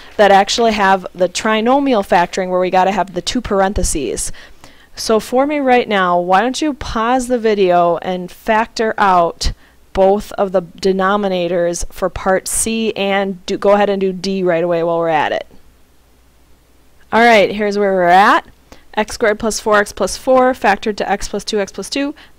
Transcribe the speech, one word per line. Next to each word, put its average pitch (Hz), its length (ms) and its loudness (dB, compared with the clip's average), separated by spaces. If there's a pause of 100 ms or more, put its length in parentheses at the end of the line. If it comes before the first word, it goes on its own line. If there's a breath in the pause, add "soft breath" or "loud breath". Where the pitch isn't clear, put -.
(160 loud breath)
that 202 160 4
actually 202 400 2
have 190 420 2
the 180 140 0
trinomial 226 800 0
factoring 180 420 0
where 180 120 0
we 185 80 -2
gotta 185 220 2
have 190 220 -4
the 175 80 -6
two 247 200 -4
parentheses. 185 880 -2 (640 loud breath)
So 220 280 -2
for 254 240 -2
me 294 140 -2
right 247 280 2
now, 185 320 0
why 185 220 2
don't 254 200 -4
you 302 120 -2
pause 240 540 -2
the 247 120 -2
video 175 580 2
and 180 320 -8
factor 220 680 -2
out 180 560 0 (400 soft breath)
both 196 400 2
of 190 180 -2
the 185 100 0
denominators 185 1300 -2
for 185 180 -4
part - 380 -2
C 226 460 -4
and 196 520 -4
do, 196 120 -4
go 202 140 0
ahead 202 180 2
and 196 120 -2
do 190 100 0
D 185 320 -4
right 170 200 0
away 170 200 0
while 170 140 0
we're 165 100 -2
at 139 240 0
it. - 160 -6 (1700)
All 220 80 4
right, 220 320 6
here's 202 240 -2
where 202 160 2
we're 185 100 2
at. 196 420 6 (480 loud breath)
X 214 220 -4
squared 214 240 0
plus 220 220 -4
four 208 160 2
x 208 160 0
plus - 240 -4
four 254 340 2
factored 208 460 -2
to - 120 -4
x 202 200 -4
plus 202 160 -8
two 208 160 -2
x 190 100 -8
plus 196 180 -12
two, 285 240 -4 (240 loud breath)